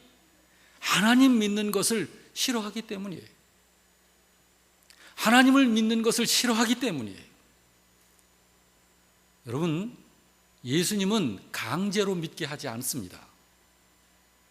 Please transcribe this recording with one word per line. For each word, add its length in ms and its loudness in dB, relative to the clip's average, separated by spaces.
하나님 600 4
믿는 340 -2
것을 360 -2
싫어하기 500 -4
때문이에요. 540 -12
하나님을 500 6
믿는 360 2
것을 240 0
싫어하기 500 2
때문이에요. 480 -6
여러분, 480 -4
예수님은 760 -2
강제로 600 -4
믿게 300 -8
하지 240 -10
않습니다. 580 -10